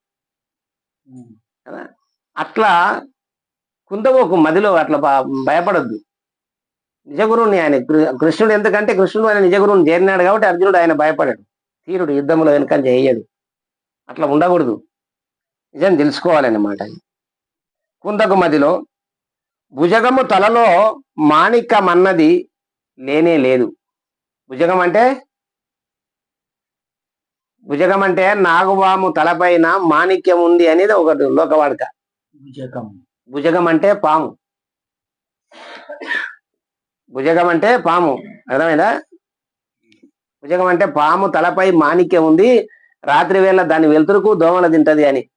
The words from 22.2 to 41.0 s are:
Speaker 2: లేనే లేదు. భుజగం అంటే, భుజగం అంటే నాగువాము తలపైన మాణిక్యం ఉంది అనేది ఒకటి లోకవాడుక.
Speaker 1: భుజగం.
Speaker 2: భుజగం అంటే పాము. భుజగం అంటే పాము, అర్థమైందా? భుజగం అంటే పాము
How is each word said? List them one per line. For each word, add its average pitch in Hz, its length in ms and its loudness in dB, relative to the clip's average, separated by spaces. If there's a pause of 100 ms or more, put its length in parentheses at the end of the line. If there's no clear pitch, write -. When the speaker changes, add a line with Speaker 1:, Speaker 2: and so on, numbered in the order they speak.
Speaker 2:
లేనే 156 380 0
లేదు. 127 380 0 (720)
భుజగం 170 300 -2
అంటే, 220 460 0 (2500)
భుజగం 185 400 -2
అంటే 190 300 0
నాగువాము 190 840 0
తలపైన 170 600 0
మాణిక్యం 175 680 0
ఉంది 170 240 2
అనేది 185 240 2
ఒకటి 160 320 0
లోకవాడుక. 143 600 -2 (520)
Speaker 1:
భుజగం. 127 640 -16 (280)
Speaker 2:
భుజగం 165 380 -2
అంటే 165 260 0
పాము. 156 440 -2 (2750)
భుజగం 165 380 -2
అంటే 190 300 0
పాము, 170 400 -2 (340)
అర్థమైందా? 165 500 -2 (1400)
భుజగం 180 220 -2
అంటే 180 200 0
పాము 156 420 0